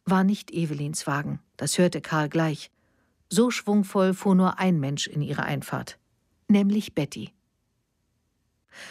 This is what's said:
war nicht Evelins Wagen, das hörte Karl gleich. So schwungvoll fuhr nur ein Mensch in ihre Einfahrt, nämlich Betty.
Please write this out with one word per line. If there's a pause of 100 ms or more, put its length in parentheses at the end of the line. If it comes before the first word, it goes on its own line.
war
nicht
Evelins
Wagen, (160)
das
hörte
Karl
gleich. (580)
So
schwungvoll
fuhr
nur
ein
Mensch
in
ihre
Einfahrt, (500)
nämlich
Betty. (1600)